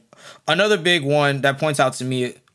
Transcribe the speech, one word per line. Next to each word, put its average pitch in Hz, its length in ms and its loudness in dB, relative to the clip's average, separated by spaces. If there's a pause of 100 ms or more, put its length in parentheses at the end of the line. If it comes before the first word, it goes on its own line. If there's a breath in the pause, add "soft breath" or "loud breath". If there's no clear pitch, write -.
(460 loud breath)
another 202 300 2
big 170 280 0
one 143 380 2
that 139 160 0
points 151 220 0
out 131 140 2
to 131 100 -8
me 127 300 -4 (200)